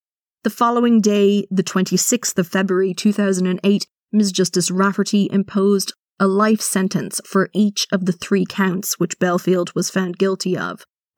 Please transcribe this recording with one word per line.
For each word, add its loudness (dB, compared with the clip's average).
The -2
following 2
day, 4
the 0
twenty-sixth -2
of 0
February 0
two 0
thousand 0
and -2
eight, 2
Miss 2
Justice 0
Rafferty 0
imposed 0
a 2
life 2
sentence -2
for 0
each 0
of -2
the 0
three -2
counts -4
which -4
Belfield 0
was -4
found -4
guilty -2
of, -8